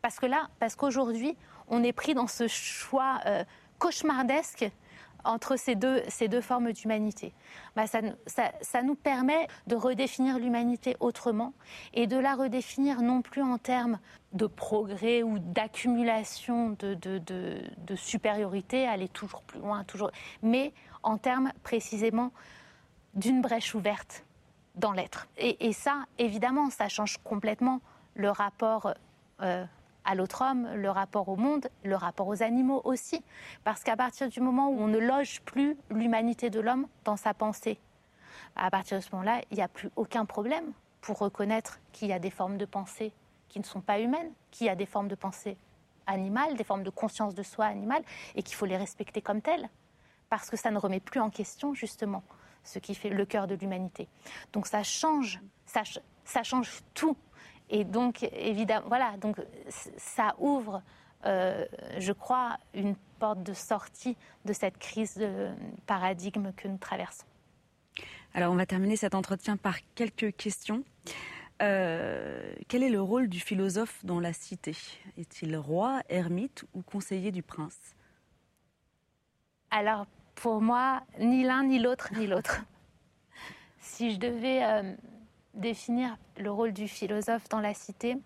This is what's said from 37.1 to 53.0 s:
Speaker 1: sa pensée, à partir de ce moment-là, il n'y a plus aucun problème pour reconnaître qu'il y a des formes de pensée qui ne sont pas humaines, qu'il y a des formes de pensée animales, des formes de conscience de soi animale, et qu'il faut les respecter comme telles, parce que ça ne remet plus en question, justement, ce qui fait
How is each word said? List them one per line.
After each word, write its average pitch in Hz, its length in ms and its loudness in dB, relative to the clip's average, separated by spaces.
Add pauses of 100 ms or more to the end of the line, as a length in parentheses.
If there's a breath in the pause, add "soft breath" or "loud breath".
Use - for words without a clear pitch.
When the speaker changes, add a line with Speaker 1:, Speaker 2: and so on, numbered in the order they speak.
Speaker 1:
sa 208 160 0
pensée, - 460 -2 (760 loud breath)
à 185 160 2
partir 196 260 0
de 190 60 -4
ce - 80 -16
moment-là, 202 300 0 (100)
il 202 60 -4
n'y 208 60 2
a 175 40 0
plus - 300 -10
aucun 226 260 0
problème 277 480 -2 (300)
pour - 180 -6
reconnaître 208 640 0 (100)
qu'il - 160 -6
y 196 60 2
a 180 60 0
des 185 120 -2
formes 196 260 -4
de 202 60 -2
pensée 202 480 -6 (380)
qui 202 100 -8
ne 165 60 -6
sont - 160 -8
pas 208 180 2
humaines, 302 320 0 (200)
qu'il - 160 -2
y - 20 4
a 185 60 0
des 196 100 -2
formes 202 240 -2
de 98 60 -4
pensée 95 420 -8 (500)
animales, 202 480 0
des 226 80 -2
formes 196 200 0
de 190 60 -4
conscience 208 460 -2
de 196 80 -6
soi 220 220 0
animale, 214 380 0 (320 loud breath)
et 202 60 -2
qu'il - 140 -8
faut 208 100 -2
les 185 120 0
respecter 202 440 -6
comme 214 200 -2
telles, 320 280 0 (600 soft breath)
parce - 200 -2
que 233 60 -2
ça 220 160 0
ne 208 60 0
remet 190 240 0
plus - 180 -4
en 220 100 2
question, 277 440 -6
justement, 208 500 -6 (400 loud breath)
ce - 140 -14
qui 196 160 -8
fait 202 160 -6